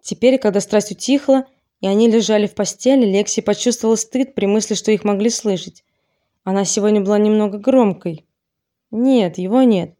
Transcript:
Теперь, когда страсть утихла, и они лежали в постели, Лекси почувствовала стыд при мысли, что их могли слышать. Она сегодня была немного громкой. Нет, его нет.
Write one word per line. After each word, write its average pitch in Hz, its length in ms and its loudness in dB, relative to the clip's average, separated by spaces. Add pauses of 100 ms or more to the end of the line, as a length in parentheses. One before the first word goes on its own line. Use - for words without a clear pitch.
Теперь, 254 380 0
когда 208 220 0
страсть 208 320 -2
утихла, 269 540 0 (340)
и 190 60 -6
они 214 240 4
лежали 214 360 2
в - 80 -8
постели, 247 500 0
Лекси 202 380 0
почувствовала 220 540 -2
стыд 254 380 -6
при 196 120 -2
мысли, 214 280 -2
что - 180 -4
их 208 120 -2
могли 208 240 0
слышать. - 560 -6 (580)
Она 196 220 -2
сегодня 208 380 0
была 208 160 0
немного 214 400 0
громкой. 202 680 0 (640)
Нет, 226 460 0
его 196 260 0
нет. 185 380 0